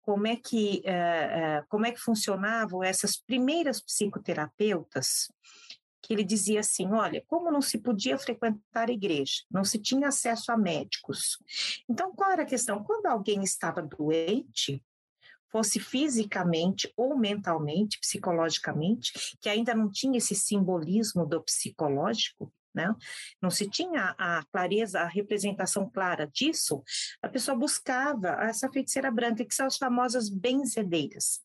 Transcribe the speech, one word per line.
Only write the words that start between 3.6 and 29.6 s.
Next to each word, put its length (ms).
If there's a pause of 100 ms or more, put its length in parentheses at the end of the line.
psicoterapeutas, 1500 (760)
que 140
ele 80
dizia 380
assim: 320
olha, 340
como 240
não 100
se 160
podia 400
frequentar 720
a 40
igreja, 580
não 140
se 160
tinha 260
acesso 460
a 40
médicos. 840 (520)
Então, 240
qual 160
era 120
a 40
questão? 380
Quando 220
alguém 360
estava 400
doente, 1000 (720)
fosse 300
fisicamente 1160
ou 220
mentalmente, 800
psicologicamente, 1400
que 80
ainda 260
não 160
tinha 280
esse 180
simbolismo 920
do 160
psicológico, 1080 (200)
né? 220 (460)
Não 80
se 220
tinha 480
a 340
clareza, 480
a 80
representação 800
clara 380
disso, 560 (400)
a 80
pessoa 260
buscava 840
essa 280
feiticeira 400
branca, 360
que 80
são 120